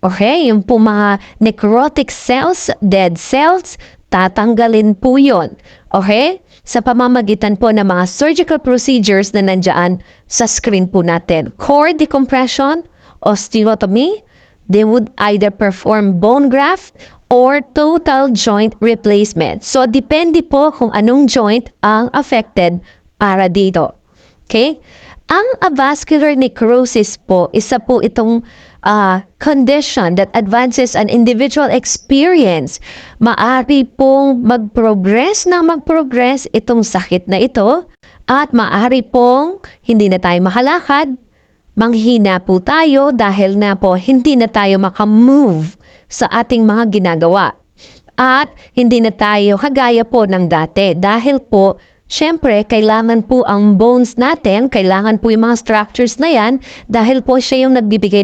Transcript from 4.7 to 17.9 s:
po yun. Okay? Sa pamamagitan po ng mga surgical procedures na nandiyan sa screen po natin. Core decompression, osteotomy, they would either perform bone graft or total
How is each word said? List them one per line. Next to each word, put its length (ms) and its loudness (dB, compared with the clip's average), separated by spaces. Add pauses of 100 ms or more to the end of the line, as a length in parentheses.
po 240 0
yun. 320 2 (400)
Okay? 480 0 (220)
Sa 160 -4
pamamagitan 800 0
po 160 2
ng 80 0
mga 240 0
surgical 480 -2
procedures 800 0
na 80 0
nandiyan 560 0 (320)
sa 160 -2
screen 400 -2
po 160 0
natin. 560 -2
Core 320 0
decompression, 960 -2 (400)
osteotomy, 960 -2 (480)
they 160 2
would 240 0 (160)
either 240 0
perform 720 -2
bone 240 2
graft 480 -2 (400)
or 240 2 (160)
total 560 0